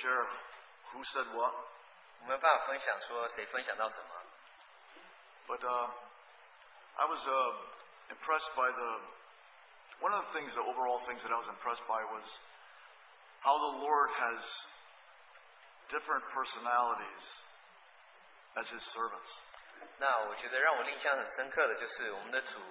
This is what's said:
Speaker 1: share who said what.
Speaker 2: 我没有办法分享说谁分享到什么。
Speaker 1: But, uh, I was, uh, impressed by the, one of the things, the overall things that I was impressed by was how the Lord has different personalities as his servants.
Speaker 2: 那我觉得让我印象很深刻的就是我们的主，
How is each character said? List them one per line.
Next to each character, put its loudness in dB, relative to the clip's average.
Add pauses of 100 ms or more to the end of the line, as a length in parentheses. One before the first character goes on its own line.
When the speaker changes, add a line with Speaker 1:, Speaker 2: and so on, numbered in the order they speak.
Speaker 1:
share 2 (640)
who -10 (100)
said 0
what. 2 (640)
Speaker 2:
我 -18
没 -2
有 0
办 8
法 -2
分 -2
享 0
说 -2
谁 -6
分 -4
享 -4
到 2
什 -12
么。 -12 (1300)
Speaker 1:
But, -4
uh, 0 (1080)
I 4
was, 0
uh, 4 (560)
impressed 0
by 4
the, -2 (1000)
one 4
of 2
the -10
things, -4
the 0
overall 2
things -6
that -2
I 4
was -2
impressed -4
by 2
was -6 (1160)
how 8
the 0
Lord 6
has 0 (1500)
different 0 (100)
personalities 0 (1300)
as -6
his -10 (100)
servants. -4 (680)
Speaker 2:
那 4
我 -4
觉 -6
得 2
让 6
我 0
印 -4
象 4
很 -2
深 -2
刻 4
的 2
就 -4
是 -4
我 -6
们 -10
的 2
主， -8 (120)